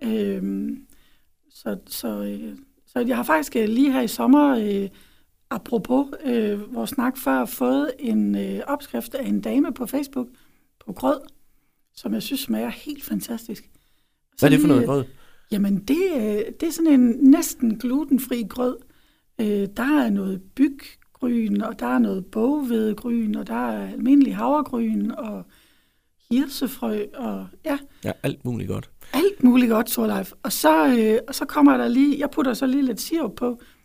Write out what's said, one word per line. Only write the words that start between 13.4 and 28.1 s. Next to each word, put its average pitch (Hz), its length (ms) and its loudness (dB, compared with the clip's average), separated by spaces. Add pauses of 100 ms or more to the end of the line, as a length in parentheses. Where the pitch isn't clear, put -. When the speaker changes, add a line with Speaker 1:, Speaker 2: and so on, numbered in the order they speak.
Speaker 2:
Hvad 135 100 6
er - 0 -
det - 120 6
for 302 60 4
Speaker 1:
Sådan - 0 -
Speaker 2:
noget 127 140 6
Speaker 1:
lige, 117 60 0
Speaker 2:
grød? 135 160 0 (480)
Speaker 1:
Jamen, 202 280 2
det, 277 180 -2 (180)
øh, 214 260 -2 (180)
det 330 80 -2
er 320 40 -2
sådan 320 280 4
en 240 160 4 (160)
næsten 285 480 2
glutenfri 254 680 -2
grød. 247 280 -4 (640)
Øh, 208 260 0 (100)
der 277 280 2
er 220 40 0
noget 190 320 -2 (140)
byggryn, 240 1040 -2
og 220 180 -8
der 240 80 -4
er 254 120 2
noget 196 260 0
boghvedegryn, 233 1080 -2
og 214 120 -8
der 240 240 -4
er 202 200 -8
almindelig 247 440 4
havregryn, 226 760 -2
og 208 320 -10 (880)
hirsefrø, 233 760 -2 (100)
og 202 320 -8 (180)
ja. 285 120 -2 (260)
Speaker 2:
Ja, 104 80 -4 (120)